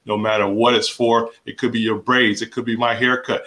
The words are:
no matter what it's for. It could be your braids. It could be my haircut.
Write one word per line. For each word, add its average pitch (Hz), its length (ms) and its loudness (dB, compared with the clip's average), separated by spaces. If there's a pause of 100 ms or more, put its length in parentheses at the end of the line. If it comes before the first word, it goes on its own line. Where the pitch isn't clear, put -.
no 107 120 -2
matter 107 300 0
what 113 260 2
it's - 140 0
for. 117 420 0 (160)
It - 100 -12
could 120 140 -2
be 113 100 -4
your 110 180 0
braids. 113 440 2
It 113 80 -10
could 117 140 -6
be 113 120 -2
my 117 200 0
haircut. 123 500 0